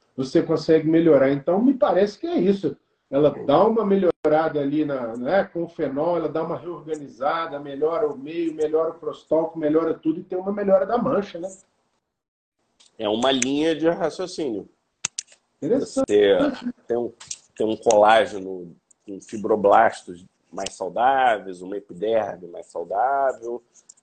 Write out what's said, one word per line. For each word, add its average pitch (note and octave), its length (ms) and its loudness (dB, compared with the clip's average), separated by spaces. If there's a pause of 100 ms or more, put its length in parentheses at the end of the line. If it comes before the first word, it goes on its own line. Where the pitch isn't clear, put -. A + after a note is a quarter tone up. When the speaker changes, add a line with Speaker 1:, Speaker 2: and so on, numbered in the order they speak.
(160)
Speaker 1:
você C3+ 280 0
consegue D#3+ 440 2
melhorar. D#3 440 6
Então, E3+ 300 0
me C4+ 120 4
parece G3+ 460 2
que E4 80 -6
é F4 100 -2
isso. G3 380 0 (340)
Ela C#3+ 200 4 (160)
dá D#3 180 6
uma A3 220 2
melhorada D#3+ 720 2
ali C#3+ 240 0
na, B2 320 -6
né, D3+ 300 0
com E3+ 180 -8
o - 60 -8
fenol, D#3 480 -2
ela D#3 120 -2
dá D#3+ 140 -4
uma E3 140 -6
reorganizada, D3+ 1000 -6
melhora D3 480 -2
o C3 100 -6
meio, D#3+ 360 -6
melhora D#3 380 0
o - 80 -14
crosstalk, D#3+ 580 -4
melhora D#3 360 0
tudo D#3+ 260 -4
e F#3 40 -12
tem F#3 140 -8
uma F#3+ 140 -4
melhora G3 340 2
da A3+ 120 -2
mancha, G3 420 -2
né? F#3 100 -10 (1500)
Speaker 2:
É G#2+ 100 -6
uma A#2+ 240 0
linha C#3+ 440 0
de D#3 120 0
raciocínio. E3 800 -4 (960)
Speaker 1:
Interessante. C4+ 460 -2
Speaker 2:
Você G#3 640 2 (140)
tem A#2 100 -2
um, A#2 160 -6 (420)
tem A2+ 120 -2
um A2 100 -2
colágeno G2 1000 2 (300)
com G2 160 -14
fibroblastos G2+ 1040 2 (260)
mais F#2+ 220 -8
saudáveis, G#2 880 0
uma F#2+ 160 -10
epiderme G2 720 -4
mais E2+ 200 -16
saudável, A#2+ 960 -4 (400)